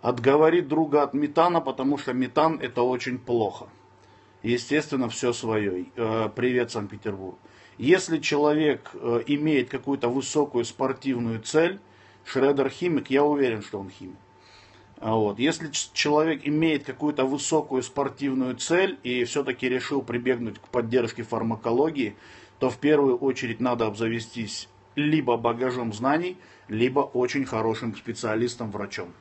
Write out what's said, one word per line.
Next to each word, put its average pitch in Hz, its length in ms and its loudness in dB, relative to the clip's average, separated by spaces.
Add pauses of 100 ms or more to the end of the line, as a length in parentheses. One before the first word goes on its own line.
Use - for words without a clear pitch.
Отговори 139 580 4
друга 147 420 2
от 139 120 -2
метана, 165 460 2
потому 135 380 -2
что 131 140 -4
метан — 135 480 2
это 120 220 -2
очень 127 360 -2
плохо. 117 480 -2 (760)
Естественно, 127 640 0
все 120 240 -2
свое. 104 520 -2 (120)
Э, 110 380 0
привет, 123 360 0
Санкт-Петербург. 98 680 -8 (400)
Если 160 400 2
человек, 151 760 2
э, 117 320 -2
имеет 143 440 0
какую-то 135 380 -2
высокую 131 560 0
спортивную 123 760 -2
цель, 170 400 2 (440)
Шредер 135 440 2
химик, 165 420 -2
я 139 140 4
уверен, 131 380 2
что 98 180 -10
он 95 100 -12
химик. 92 260 -16 (840)
А 110 160 0
вот. 104 240 2
Если 156 320 -2
ч-, - 240 -6
человек 151 500 2
имеет 151 400 2
какую-то 143 400 0
высокую 135 580 0
спортивную 131 720 -2
цель 180 460 0
и 123 220 0
все-таки 131 440 -2
решил 127 340 -2
прибегнуть 120 560 -2
к - 100 -20
поддержке 117 540 0
фармакологии, 113 920 0 (460)
то 131 100 2
в 120 80 -10
первую 143 380 4
очередь 131 420 -2
надо 120 280 0
обзавестись 113 840 -6 (260)
либо 147 420 2
багажом 117 560 -2
знаний, 151 440 -2 (320)
либо 127 320 2
очень 131 440 0
хорошим 110 520 -2
специалистом-врачом. 107 1200 -4